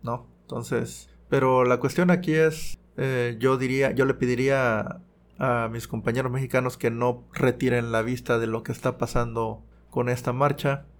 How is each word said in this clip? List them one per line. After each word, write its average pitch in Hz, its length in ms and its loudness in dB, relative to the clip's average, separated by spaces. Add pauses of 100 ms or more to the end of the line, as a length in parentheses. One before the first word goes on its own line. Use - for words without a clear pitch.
¿no? 120 240 -8 (160)
Entonces, - 680 -6 (180)
pero 131 360 4
la 123 160 4
cuestión 175 300 2
aquí 175 220 2
es, 160 460 0 (180)
eh, 123 420 -2
yo 131 200 4
diría, 131 340 0
yo 131 140 2
le 135 80 2
pediría 123 880 0 (380)
a 120 320 0
mis 113 160 -8
compañeros 123 460 -2
mexicanos 127 460 0
que 120 120 0
no 120 420 -2
retiren 123 600 0
la 113 100 2
vista 120 360 -2
de 113 80 0
lo 113 160 -4
que - 100 -8
está 123 240 -4
pasando 113 680 -4 (280)
con 123 180 0
esta 123 240 -2
marcha 139 540 -2 (140)